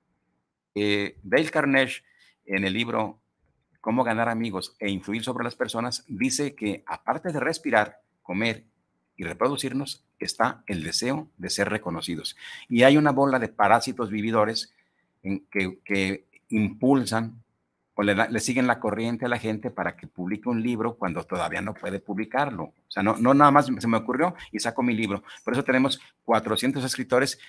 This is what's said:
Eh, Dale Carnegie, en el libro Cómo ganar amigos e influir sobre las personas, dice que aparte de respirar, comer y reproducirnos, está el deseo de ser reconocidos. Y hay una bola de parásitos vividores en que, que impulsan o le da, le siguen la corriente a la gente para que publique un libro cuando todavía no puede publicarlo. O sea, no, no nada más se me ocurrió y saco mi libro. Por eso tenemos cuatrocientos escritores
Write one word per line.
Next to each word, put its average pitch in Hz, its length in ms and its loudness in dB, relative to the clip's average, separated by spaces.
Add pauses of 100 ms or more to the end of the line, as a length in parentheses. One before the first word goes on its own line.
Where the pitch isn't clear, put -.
(720)
Eh, 101 500 0
Dale 135 260 2
Carnegie, 135 520 2 (440)
en 98 180 -2
el 95 100 0
libro 113 460 -4 (640)
Cómo 120 220 2
ganar 117 260 0
amigos 113 500 -4
e 101 120 -4
influir 101 320 -4
sobre 117 200 -4
las 117 120 -4
personas, 120 520 -4
dice 131 480 -2
que 104 300 -2
aparte 123 460 -4
de 151 80 -4
respirar, 123 600 0 (220)
comer 110 420 -4 (540)
y 92 60 -10
reproducirnos, 131 800 -4 (140)
está - 480 -2
el 85 160 -6
deseo 127 540 -4
de 90 120 -10
ser 98 200 0
reconocidos. 85 680 -6 (320)
Y 120 140 6
hay 139 120 10
una 151 160 6
bola 135 280 4
de 113 100 0
parásitos 110 600 2
vividores 110 600 0 (520)
en 95 280 -6
que, 92 320 -2
que 98 420 -2 (240)
impulsan 113 920 0 (540)
o 101 80 0
le 101 120 4
da, 110 140 2
le 113 100 -2
siguen 127 280 0
la 120 120 2
corriente 113 460 -4
a 123 40 -4
la 120 100 -2
gente 110 320 -6
para 87 260 -6
que - 100 -16
publique 95 400 -8
un 120 140 -2
libro 117 340 -2
cuando 85 280 -4
todavía 85 380 -4
no 104 120 -6
puede 95 260 -8
publicarlo. 110 640 -4
O - 80 -16 (180)
sea, 107 100 -4
no, 110 160 2
no 123 160 4
nada 143 160 8
más 143 160 8
se 117 220 -4
me 113 100 4
ocurrió 123 380 -2 (160)
y 107 80 -6
saco 120 240 -2
mi 120 100 0
libro. 107 300 -2 (200)
Por 113 100 -2
eso 135 100 0
tenemos 131 360 2 (240)
cuatrocientos 113 600 0
escritores 131 640 0